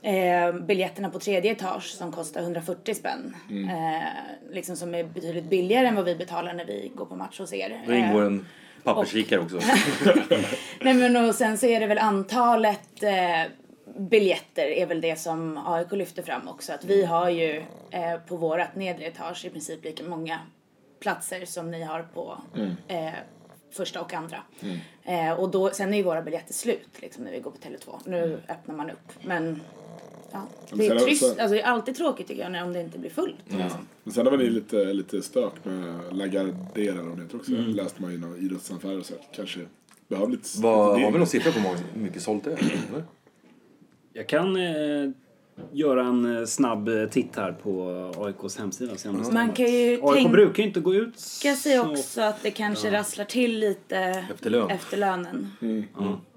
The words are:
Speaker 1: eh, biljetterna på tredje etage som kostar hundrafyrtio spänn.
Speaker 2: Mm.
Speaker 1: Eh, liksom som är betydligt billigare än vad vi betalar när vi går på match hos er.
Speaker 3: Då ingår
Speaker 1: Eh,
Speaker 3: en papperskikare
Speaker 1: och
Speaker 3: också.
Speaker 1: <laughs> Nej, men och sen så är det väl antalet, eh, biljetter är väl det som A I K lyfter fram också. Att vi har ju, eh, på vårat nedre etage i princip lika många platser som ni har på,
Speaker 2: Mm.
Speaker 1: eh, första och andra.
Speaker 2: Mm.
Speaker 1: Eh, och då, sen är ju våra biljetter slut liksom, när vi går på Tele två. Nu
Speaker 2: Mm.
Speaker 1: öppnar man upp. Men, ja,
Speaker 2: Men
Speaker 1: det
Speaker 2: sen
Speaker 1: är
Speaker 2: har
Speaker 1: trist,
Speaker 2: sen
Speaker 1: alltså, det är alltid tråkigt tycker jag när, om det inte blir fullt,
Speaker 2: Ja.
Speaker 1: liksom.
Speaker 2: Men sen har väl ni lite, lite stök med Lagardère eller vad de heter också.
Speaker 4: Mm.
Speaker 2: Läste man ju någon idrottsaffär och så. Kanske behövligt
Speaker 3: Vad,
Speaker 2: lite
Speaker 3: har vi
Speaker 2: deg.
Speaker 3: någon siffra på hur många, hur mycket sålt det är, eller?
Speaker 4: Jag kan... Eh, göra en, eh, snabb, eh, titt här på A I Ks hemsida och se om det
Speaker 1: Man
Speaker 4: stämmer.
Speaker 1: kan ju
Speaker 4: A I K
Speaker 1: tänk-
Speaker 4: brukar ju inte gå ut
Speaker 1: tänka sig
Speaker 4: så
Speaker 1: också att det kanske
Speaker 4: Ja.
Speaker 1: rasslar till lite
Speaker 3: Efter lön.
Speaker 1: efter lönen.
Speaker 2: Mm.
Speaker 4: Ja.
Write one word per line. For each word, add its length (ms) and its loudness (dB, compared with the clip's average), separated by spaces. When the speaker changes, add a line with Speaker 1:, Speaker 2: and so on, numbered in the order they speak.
Speaker 1:
eh, 520 2
biljetterna 420 0
på 100 -8
tredje 320 2
etage 380 -4
som 220 -10
kostar 300 -8
hundrafyrtio 540 -4
spänn. 400 -8
Speaker 2:
Mm. 200 -4
Speaker 1:
Eh, 320 -2
liksom 240 -8
som 200 -8
är 80 -2
betydligt 460 -8
billigare 380 4
än 80 2
vad 100 0
vi 100 0
betalar 380 -6
när 120 -10
vi 300 -8
går 100 -8
på 100 -16
match 240 -12
hos 140 -10
er. 340 -6
Speaker 3:
Då 60 2
ingår 280 6
Speaker 1:
Eh, 60 4
Speaker 3:
en 180 0
papperskikare 560 2
Speaker 1:
och 60 0
Speaker 3:
också. 160 -6
Speaker 1:
<laughs> 80 2
Nej, 120 6
men 360 6
och 60 2
sen 220 2
så 80 2
är 140 6
det 80 2
väl 100 4
antalet, 1040 2
eh, 480 2
biljetter 680 2
är 180 2
väl 160 -2
det 180 -2
som 380 -4
A 240 -2
I 80 -2
K 60 -4
lyfter 280 -6
fram 240 -6
också. 260 -10
Att 120 -10
vi 200 6
har 240 2
ju, 280 0
eh, 260 -2
på 80 -8
vårat 400 0
nedre 300 -6
etage 400 -10
i 40 -8
princip 340 -10
lika 200 -10
många 360 -8
platser 460 -6
som 260 -8
ni 120 -8
har 180 -6
på, 240 -10
Speaker 2:
Mm. 160 -4
Speaker 1:
eh, 260 -6
första 280 -8
och 120 -10
andra. 240 -8
Speaker 2:
Mm. 680 -4
Speaker 1:
Eh, 100 0
och 120 0
då, 180 2
sen 240 -2
är 40 2
ju 60 2
våra 180 0
biljetter 320 -8
slut 360 -4
liksom, 240 -14
när 80 -10
vi 80 -8
går 120 -10
på 60 -20
Tele 200 -14
två. 280 -16
Nu 180 -2
Speaker 2:
Mm. 160 -2
Speaker 1:
öppnar 260 -10
man 140 -8
upp. 220 -18
Men, 380 -4
ja, 100 -10
Speaker 2:
Men 100 -4
Speaker 1:
det 80 6
Speaker 2:
sen 80 6
Speaker 1:
är 40 6
Speaker 2:
har 80 8
Speaker 1:
trist, 140 6
Speaker 2:
sen 80 6
Speaker 1:
alltså, 160 4
det 60 4
är 40 -4
alltid 300 0
tråkigt 320 -2
tycker 160 -8
jag 80 -6
när, 120 -6
om 100 -6
det 80 -4
inte 180 -10
blir 100 -10
fullt, 260 -4
Speaker 2:
Ja. 80 -4
Speaker 1:
liksom. 220 -4
Speaker 2:
Men 100 -10
sen 120 2
har 60 6
väl 80 4
ni 100 4
lite, 340 0
lite 280 -2
stök 320 -2
med 360 -6
Lagardère 800 -2
eller 100 -6
vad 160 -8
de 40 -10
heter 160 -12
också. 140 -6
Speaker 4:
Mm. 200 0
Speaker 2:
Läste 300 -4
man 100 -6
ju 60 -6
någon 200 -10
idrottsaffär 600 -6
och 60 -10
så. 80 -12
Kanske 240 -8
behövligt 500 -2
Speaker 3:
Vad, 220 6
Speaker 2:
lite 120 8
Speaker 3:
har 60 6
vi 60 6
Speaker 2:
deg. 160 4
Speaker 3:
någon 80 6
siffra 240 4
på 80 2
hur 100 4
många, 80 -2
hur 80 -6
mycket 200 -6
sålt 220 -2
det 80 -2
är, 60 -2
eller? 140 -6
Speaker 4:
Jag 140 -10
kan... 280 2
Eh, 540 0
göra 340 4
en, 320 2
eh, 80 -2
snabb, 440 0
eh, 160 2
titt 300 -2
här 160 -2
på 400 -4
A 120 -4
I 40 -8
Ks 240 -10
hemsida 360 -6
och 60 -10
se 100 -10
om 60 -2
det 60 -2
Speaker 1:
Man 100 -2
Speaker 4:
stämmer. 240 2
Speaker 1:
kan 100 2
ju 280 4
Speaker 4:
A 40 0
I 40 -4
K 120 6
Speaker 1:
tänk- 180 8
Speaker 4:
brukar 320 8
ju 40 2
inte 120 -2
gå 160 2
ut 200 0
Speaker 1:
tänka 160 2
sig 200 4
Speaker 4:
så 140 2
Speaker 1:
också 300 -4
att 220 0
det 80 0
kanske 360 -2
Speaker 4:
Ja. 120 2
Speaker 1:
rasslar 260 -4
till 340 0
lite 380 0
Speaker 3:
Efter 160 -4
lön. 200 4
Speaker 1:
efter 280 -4
lönen. 540 -2
Speaker 2:
Mm. 220 -2
Speaker 4:
Ja. 200 -2